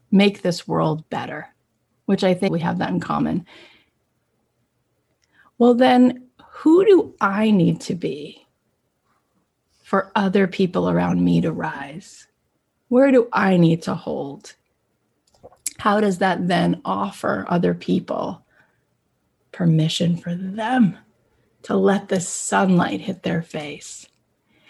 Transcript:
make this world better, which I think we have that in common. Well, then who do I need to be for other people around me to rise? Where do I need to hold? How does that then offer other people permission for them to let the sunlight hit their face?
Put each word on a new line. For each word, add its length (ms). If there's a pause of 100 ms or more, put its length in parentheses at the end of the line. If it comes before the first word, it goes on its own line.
(100)
make 320
this 260
world 400
better, 400 (560)
which 200
I 100
think 180
we 80
have 180
that 120
in 100
common. 460 (2000)
Well, 180
then 520 (180)
who 400
do 360
I 300
need 320
to 120
be 520 (1400)
for 320
other 320
people 440
around 340
me 180
to 100
rise? 760 (600)
Where 240
do 200
I 240
need 260
to 120
hold? 600 (1200)
How 220
does 180
that 300
then 360
offer 640
other 260
people 680 (1080)
permission 640
for 180
them 600 (680)
to 140
let 320
the 120
sunlight 800
hit 220
their 200
face? 640 (640)